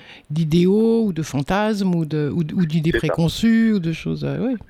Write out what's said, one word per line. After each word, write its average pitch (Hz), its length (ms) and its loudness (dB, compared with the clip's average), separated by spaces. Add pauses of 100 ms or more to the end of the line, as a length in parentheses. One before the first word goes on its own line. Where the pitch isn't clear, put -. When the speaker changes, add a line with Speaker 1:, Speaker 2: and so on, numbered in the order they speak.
(300)
Speaker 1:
d'idéaux 185 760 2
ou 190 80 -2
de 156 100 -4
fantasmes 190 720 -2
ou 165 100 0
de, 147 240 -2
ou, 175 120 -2
ou 165 240 0
d'idées 160 260 0
Speaker 2:
C'est - 80 2
ça. 160 80 0
Speaker 1:
préconçues 220 680 2
ou 202 60 2
de 165 140 -2
choses, 160 320 -6
euh, 139 140 -2
oui, 240 160 -2 (140)